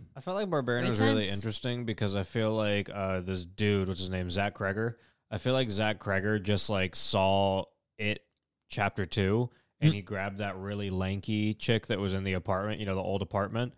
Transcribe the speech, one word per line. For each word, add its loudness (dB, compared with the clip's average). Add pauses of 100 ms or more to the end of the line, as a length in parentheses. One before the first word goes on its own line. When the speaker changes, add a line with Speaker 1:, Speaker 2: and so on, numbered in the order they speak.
(160)
Speaker 1:
I -18
felt -6
like -2
Barbarian 0
Speaker 2:
Three 2
Speaker 1:
was 2
really 4
Speaker 2:
times. 0
Speaker 1:
interesting -2
because -2
I 0
feel 0
like, 0
uh, -2
this -4
dude, 2
what's -4
his -4
name, -2
Zach 0
Cregger, -2 (360)
I -4
feel 0
like 2
Zach 0
Cregger 0
just, 2
like, 0
saw 4 (340)
it -2 (460)
chapter 0
two, 2 (300)
and 6
Speaker 3:
Hmm. 2
Speaker 1:
he -6
grabbed -6
that -4
really -4
lanky 0
chick 0
that 0
was 0
in -2
the 0
apartment, -2
you -4
know, 0
the -2
old 0
apartment, -2